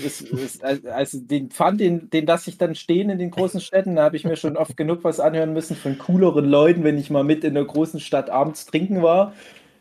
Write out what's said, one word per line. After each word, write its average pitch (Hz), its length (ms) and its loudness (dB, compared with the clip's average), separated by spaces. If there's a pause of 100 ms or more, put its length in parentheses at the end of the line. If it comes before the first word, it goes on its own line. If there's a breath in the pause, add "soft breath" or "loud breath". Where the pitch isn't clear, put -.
es, - 180 -8
es, 131 420 -8
al-, 135 240 -4
also 131 320 -6
den 135 320 -4
Pfand, 190 300 0
den, 170 280 0
den 160 160 0
lasse 165 240 0
ich - 80 -16
dann 160 160 0
stehen 185 360 0
in 190 100 -4
den 180 100 -4
großen 180 300 -2
Städten. 190 380 0
Da 151 60 4
habe 151 120 2
ich 143 80 -6
mir 165 140 -2
schon 147 180 -4
oft 151 220 -4
genug 165 260 -2
was 160 160 0
anhören 156 320 2
müssen 160 240 -4
von 135 240 -6
cooleren 175 460 4
Leuten, 151 400 6
wenn 147 120 2
ich 143 120 -6
mal 143 160 0
mit 151 180 0
in 151 100 -2
der 143 120 0
großen 156 340 -2
Stadt 139 300 -4
abends 143 360 -2
trinken 180 380 -2
war. 190 300 4 (480 loud breath)